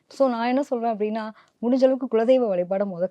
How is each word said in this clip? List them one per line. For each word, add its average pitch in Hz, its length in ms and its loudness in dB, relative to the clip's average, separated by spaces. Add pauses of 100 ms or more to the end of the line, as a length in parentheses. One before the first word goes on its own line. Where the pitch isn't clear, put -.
(160)
So 269 80 2 (100)
நான் 233 180 -2
என்ன 269 180 0
சொல்றேன் 233 240 -2
அப்படின்னா 214 300 -4 (380)
முடிஞ்ச 247 260 2
அளவுக்கு 262 260 0
குலதெய்வ 233 380 4
வழிபாடை 185 400 -2
முத 180 200 -4